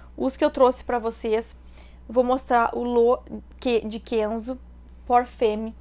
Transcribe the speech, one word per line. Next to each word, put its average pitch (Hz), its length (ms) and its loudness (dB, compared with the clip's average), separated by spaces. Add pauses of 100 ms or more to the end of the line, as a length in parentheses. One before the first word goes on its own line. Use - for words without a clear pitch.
(180)
os 262 180 -4
que - 80 0
eu 294 80 2
trouxe 254 320 2
pra 247 160 -4
vocês, 226 560 -4 (500)
vou 240 200 2
mostrar 247 500 0
o 233 80 -4
Lo 240 400 2 (380)
que, 240 260 0
de 214 100 -8
Kenzo, 226 600 -4 (460)
Por 247 200 4
Femme. 220 560 -2